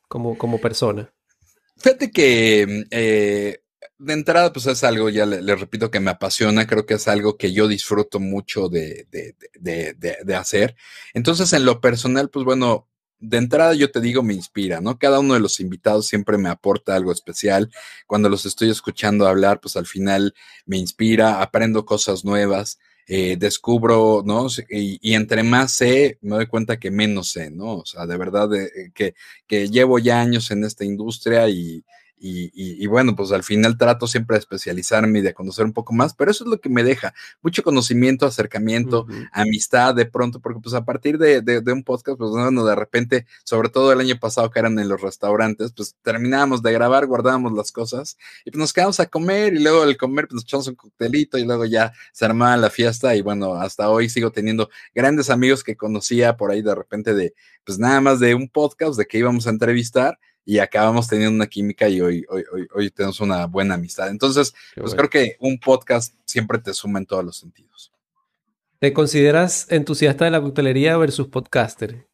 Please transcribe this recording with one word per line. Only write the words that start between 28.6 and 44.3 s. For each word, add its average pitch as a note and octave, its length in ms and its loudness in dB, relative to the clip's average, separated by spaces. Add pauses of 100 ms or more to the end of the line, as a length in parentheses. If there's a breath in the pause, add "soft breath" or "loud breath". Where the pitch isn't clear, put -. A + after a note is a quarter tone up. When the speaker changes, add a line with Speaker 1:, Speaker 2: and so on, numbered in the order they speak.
Speaker 2:
que, G2 220 -4 (320 loud breath)
que G2+ 220 -2
llevo B2 320 4
ya A#2+ 200 2
años A#2+ 300 0
en G#2 140 -2
esta G#2+ 200 -8
industria A2+ 640 0
y, E2+ 360 -6 (400 soft breath)
y, F2+ 300 -10
y, F2+ 260 -12
y, G2+ 60 -4
bueno, A2+ 300 2
pues, G2 160 -4
al F#2+ 100 0
final A2 340 2
trato A#2+ 300 2
siempre A2+ 300 0
de - 20 0
especializarme G#2 800 0
y G2 40 2
de F#2+ 120 0
conocer F#2+ 300 -6
un A2 80 -2
poco A2+ 200 -8
más, A#2+ 220 0
pero D3 160 2
eso G#3+ 140 -4
es A#3 60 -8
lo G#3+ 100 -2
que - 80 -8
me A#2+ 160 2
deja, B2 300 -2 (260 loud breath)
mucho - 240 -2
conocimiento, B2+ 640 2
acercamiento, A#2 720 -2
Speaker 1:
Ujú. A2+ 120 -10 (200 loud breath)
Speaker 2:
amistad B2 600 2
de A#2+ 140 2
pronto, B2 320 -4
porque, A#2+ 240 -10
pues, A#2 100 -10
a A#2+ 120 -4
partir C3 340 -4
de, D3 240 4
de, A#2+ 200 0
de B2 100 0
un C3 100 -4
podcast, C3 340 -6
pues, A2+ 140 -4
bueno, B2 340 0
de G#2 120 4
repente, A#2+ 500 -2 (160 soft breath)
sobre A2+ 280 0
todo C3 220 4
el B2+ 60 6
año B2+ 220 0
pasado A#2 320 -2